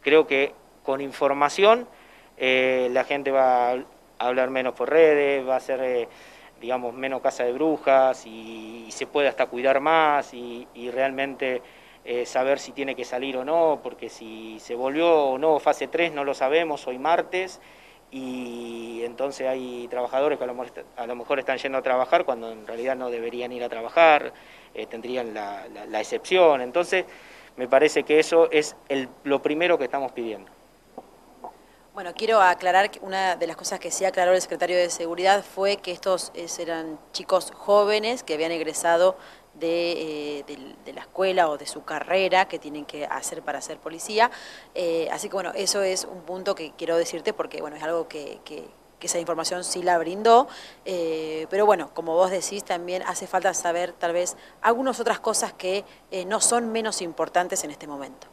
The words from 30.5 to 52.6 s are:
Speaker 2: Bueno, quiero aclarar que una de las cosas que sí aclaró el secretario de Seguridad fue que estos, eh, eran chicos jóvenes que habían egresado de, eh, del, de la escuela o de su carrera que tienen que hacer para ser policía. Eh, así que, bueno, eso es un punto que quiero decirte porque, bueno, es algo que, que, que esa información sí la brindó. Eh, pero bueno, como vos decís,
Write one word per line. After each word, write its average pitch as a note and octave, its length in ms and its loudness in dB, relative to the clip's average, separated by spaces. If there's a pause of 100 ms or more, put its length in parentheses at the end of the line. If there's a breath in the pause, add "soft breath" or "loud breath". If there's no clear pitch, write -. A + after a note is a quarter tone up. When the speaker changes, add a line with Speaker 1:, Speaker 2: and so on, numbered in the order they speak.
Speaker 2:
Bueno, F3+ 220 -10
quiero A3 260 4
aclarar F#3 480 4
que - 120 -14
una F#3+ 340 -2
de F3 100 -4
las D#3+ 100 -6
cosas - 240 -8
que E3+ 120 -8
sí - 120 -4
aclaró F#3 300 2
el F#3 80 4
secretario F3+ 340 -2
de F3 140 4
Seguridad F3+ 540 2
fue G3 340 -2
que F#3+ 140 -10
estos, F3+ 420 -2
eh, E3+ 140 -12 (100)
eran D#3+ 400 -6 (140)
chicos - 440 0
jóvenes G#3+ 680 2
que D#3+ 100 -4
habían D#3+ 180 -2
egresado E3+ 640 2 (380 loud breath)
de, E3+ 380 0 (480)
eh, C#3+ 80 -12
del, - 280 -14 (100)
de C3+ 80 -16
la C3+ 80 -14
escuela F#3 480 2
o D3 100 -4
de D3 80 -12
su - 180 -12
carrera F#3 640 2
que E3+ 100 -10
tienen D3 280 -12
que D3 200 -10
hacer D3 380 -8
para C#3 180 -6
ser D#3 160 -12
policía. G#3+ 540 0 (420 loud breath)
Eh, E3 380 -2
así - 180 -6
que, - 60 -8
bueno, F3+ 180 -4
eso G3 300 -2
es F#3 220 -2
un F3 180 -14
punto F#3 320 -4
que D#3 200 -12
quiero E3 220 -2
decirte E3 340 -2
porque, D#3+ 300 -8
bueno, D3+ 140 -10
es D3+ 80 -12
algo D#3+ 240 -4
que, C#3 360 -12
que, D#3 220 -14 (340)
que - 60 -12
esa F3 140 -2
información E3+ 440 -4
sí F3 200 -6
la F3 160 4
brindó. G#3+ 480 4 (380 loud breath)
Eh, D#3+ 680 -4
pero G3+ 160 4
bueno, F3 260 2
como E3 220 -4
vos F#3 160 4
decís, G3 320 -6